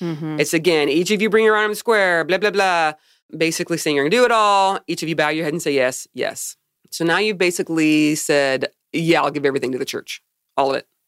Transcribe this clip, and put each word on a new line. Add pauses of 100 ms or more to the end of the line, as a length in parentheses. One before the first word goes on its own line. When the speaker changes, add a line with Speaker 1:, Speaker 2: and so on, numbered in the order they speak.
Speaker 1:
Mm-hmm.
Speaker 2:
It's
again,
"Each
of
you
bring
your
arm
square,"
blah,
blah,
blah. (440)
Basically
saying
you're
gonna
do
it
all.
Each
of
you
bow
your
head
and
say,
"Yes,
yes." (340)
So
now
you've
basically
said, (240)
"Yeah,
I'll
give
everything
to
the
church. (340)
All
of
it. (220)